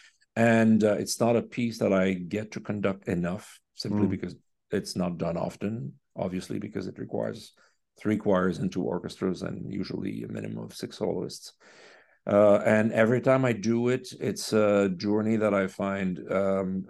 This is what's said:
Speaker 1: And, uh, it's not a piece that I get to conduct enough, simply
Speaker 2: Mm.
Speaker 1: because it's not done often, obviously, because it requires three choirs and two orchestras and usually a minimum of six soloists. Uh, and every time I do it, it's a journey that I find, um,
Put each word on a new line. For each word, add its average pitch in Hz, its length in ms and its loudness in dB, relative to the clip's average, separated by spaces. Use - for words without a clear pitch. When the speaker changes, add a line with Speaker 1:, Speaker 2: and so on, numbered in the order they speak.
Speaker 1:
And, 113 480 6
uh, 104 200 4
it's - 160 -6
not 120 160 4
a 113 220 0
piece 117 220 -2
that 101 140 2
I 95 200 4
get 92 380 -6
to - 80 -10
conduct 101 480 -4
enough, 87 520 -4
simply 104 320 -2
Speaker 2:
Mm. 95 100 0
Speaker 1:
because 90 200 -6
it's - 260 -4
not 87 220 -2
done 82 200 -2
often, 117 560 -6
obviously, 92 440 -4
because 101 280 -8
it - 120 -10
requires - 540 -8
three 107 180 0
choirs 92 420 2
and 92 120 -2
two 92 120 -4
orchestras 92 580 -4
and 87 300 -8
usually 57 520 -6
a 55 40 -8
minimum 55 360 -8
of - 120 -14
six - 220 -12
soloists. 90 560 -6
Uh, 101 380 8
and 110 260 4
every 117 300 4
time 131 240 4
I 120 80 2
do 117 340 0
it, 127 220 -2
it's - 340 -4
a 101 360 4
journey 104 480 0
that 107 160 2
I 98 140 2
find, 98 520 -4
um, 95 600 0